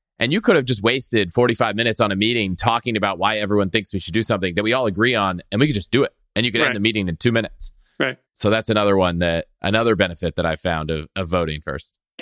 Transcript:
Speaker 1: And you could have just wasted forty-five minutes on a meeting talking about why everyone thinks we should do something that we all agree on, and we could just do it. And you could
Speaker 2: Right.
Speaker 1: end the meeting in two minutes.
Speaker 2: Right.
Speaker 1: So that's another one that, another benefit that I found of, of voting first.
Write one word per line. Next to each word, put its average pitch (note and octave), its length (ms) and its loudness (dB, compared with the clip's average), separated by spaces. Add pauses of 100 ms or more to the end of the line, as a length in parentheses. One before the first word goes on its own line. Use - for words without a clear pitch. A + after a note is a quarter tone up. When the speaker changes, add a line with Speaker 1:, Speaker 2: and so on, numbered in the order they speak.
(200)
Speaker 1:
And A#2+ 120 0
you G3 80 2
could G#3 160 4
have C3 100 2
just A2+ 180 -2
wasted A2+ 500 0
forty-five A#2 420 2
minutes A2+ 240 0
on G#2+ 120 2
a F#2+ 40 -2
meeting G#2+ 400 0
talking A#2 400 0
about G2 220 -2
why G#2+ 200 0
everyone G2+ 340 2
thinks G#2+ 200 -2
we F#2+ 80 -4
should E2+ 140 -8
do A2+ 80 2
something F#2+ 340 -2
that G#2 80 -2
we A2 80 0
all B2+ 140 0
agree A2 300 0
on, F#2+ 260 -2 (100)
and G2+ 80 0
we C#3+ 60 4
could D3 80 2
just G2+ 180 -4
do C3+ 120 4
it. - 100 -4 (220)
And A#2 100 0
you A#2 60 0
could A#2 100 0
Speaker 2:
Right. B2+ 60 2
Speaker 1:
end A#2+ 80 -2
the G#2 40 -4
meeting G#2 300 0
in D#2+ 80 -4
two A#2+ 140 0
minutes. - 420 -4 (260)
Speaker 2:
Right. C3 180 -2 (160)
Speaker 1:
So - 160 0
that's A2 200 0
another G#2 280 2
one F2 220 2
that, E2+ 280 0 (140)
another A2 340 2
benefit F2 420 -2
that E2+ 100 0
I D#2+ 80 -2
found D#2+ 340 -2
of, D#2 260 -4
of F#2+ 140 -4
voting D#2+ 320 0
first. - 340 -10 (260)